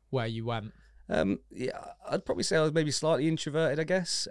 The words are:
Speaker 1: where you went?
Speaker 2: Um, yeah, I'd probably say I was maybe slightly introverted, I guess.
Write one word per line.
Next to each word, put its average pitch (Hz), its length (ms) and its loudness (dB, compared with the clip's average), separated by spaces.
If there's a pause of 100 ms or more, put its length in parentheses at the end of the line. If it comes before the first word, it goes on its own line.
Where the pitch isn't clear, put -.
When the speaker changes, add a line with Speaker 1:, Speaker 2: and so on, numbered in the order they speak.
(120)
Speaker 1:
where 120 160 0
you 113 180 -4
went? 110 260 -4 (380)
Speaker 2:
Um, - 300 2 (100)
yeah, - 220 -6 (380)
I'd - 160 -2
probably 180 180 -2
say 185 140 2
I 160 40 6
was 156 120 4
maybe 156 180 2
slightly 156 380 2
introverted, 156 500 0
I 160 60 0
guess. 180 460 0